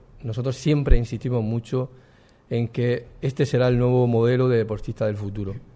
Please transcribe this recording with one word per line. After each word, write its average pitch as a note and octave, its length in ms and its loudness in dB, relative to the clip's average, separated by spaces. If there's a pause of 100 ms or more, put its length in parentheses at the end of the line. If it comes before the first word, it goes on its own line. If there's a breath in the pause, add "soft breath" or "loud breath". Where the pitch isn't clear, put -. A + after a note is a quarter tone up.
(240)
nosotros B2 320 -6
siempre C#3+ 420 4
insistimos A#2+ 460 -2
mucho A#2 460 -4 (600 soft breath)
en A#2 180 -2
que A#2+ 400 -2 (140)
este C3+ 240 0
será B2+ 220 2
el B2 100 2
nuevo B2 300 2
modelo A#2+ 420 2
de A#2+ 80 4
deportista A2 480 -4
del G#2 120 -2
futuro, G2+ 380 -8 (200)